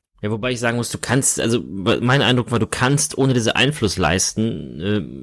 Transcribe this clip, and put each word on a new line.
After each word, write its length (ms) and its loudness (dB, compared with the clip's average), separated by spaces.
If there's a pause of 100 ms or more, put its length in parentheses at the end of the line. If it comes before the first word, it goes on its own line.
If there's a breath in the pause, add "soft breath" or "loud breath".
(200)
Ja, 100 -4
wobei 220 -2
ich 80 -4
sagen 180 0
muss, 120 -4
du 60 -8
kannst, 420 0
also 300 0
mein 540 2
Eindruck 280 2
war, 80 2
du 80 2
kannst 520 0
ohne 160 4
diese 220 2
Einflussleisten, 1200 0 (420)